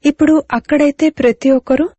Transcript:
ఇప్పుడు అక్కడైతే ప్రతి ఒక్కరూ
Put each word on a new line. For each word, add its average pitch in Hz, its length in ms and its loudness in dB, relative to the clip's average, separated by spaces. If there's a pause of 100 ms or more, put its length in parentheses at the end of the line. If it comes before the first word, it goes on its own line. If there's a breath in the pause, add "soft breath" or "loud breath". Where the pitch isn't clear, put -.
ఇప్పుడు 302 380 0 (100)
అక్కడైతే 294 580 -2
ప్రతి 247 400 -2
ఒక్కరూ 269 380 0 (100)